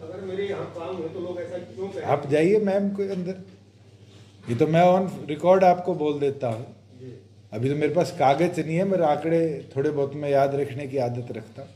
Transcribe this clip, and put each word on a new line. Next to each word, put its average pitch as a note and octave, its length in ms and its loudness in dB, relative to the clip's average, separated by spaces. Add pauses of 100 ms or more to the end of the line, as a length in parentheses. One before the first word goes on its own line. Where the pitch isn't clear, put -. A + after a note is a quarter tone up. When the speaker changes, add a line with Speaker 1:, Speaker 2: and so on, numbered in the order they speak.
Speaker 1:
अगर F3+ 180 -12
मेरे F#3+ 260 -4
यहाँ E3+ 180 -6
काम F3 300 -10
हुए D#3+ 140 -6
तो F3 100 -10
लोग F3 220 -8
ऐसा F3 160 -8
क्यों F#3+ 300 -10
कह - 80 -10
रहे - 100 -8
हैं? B2+ 60 -2
Speaker 2:
आप C#3+ 180 -2
जाइए E3 300 4
मैम G3+ 300 0
के G3 220 -4
अंदर, F#3 300 -6 (1080)
ये A#2 60 0
तो D3+ 120 2
मैं E3 160 4
on F3+ 460 2
record F3 340 4
आपको F3+ 320 4
बोल D3+ 240 0
देता C3+ 280 -2
हूँ। A2+ 180 -4 (340)
Speaker 1:
जी। B2+ 200 -16 (340)
Speaker 2:
अभी B2 160 -2
तो C#3+ 60 0
मेरे D3+ 180 0
पास E3+ 260 0
कागज D3 400 4
नहीं D#3+ 160 -4
है, F3+ 80 2
मेरे F#3+ 200 2
आंकड़े D#3 720 0
थोड़े C#3+ 140 0
बहुत C#3 260 -2
मैं D3 140 -4
याद C#3 260 4
रखने C#3 320 -4
की C3 100 -6
आदत A#2+ 340 -4
रखता A2+ 300 -12
हूँ। - 140 -18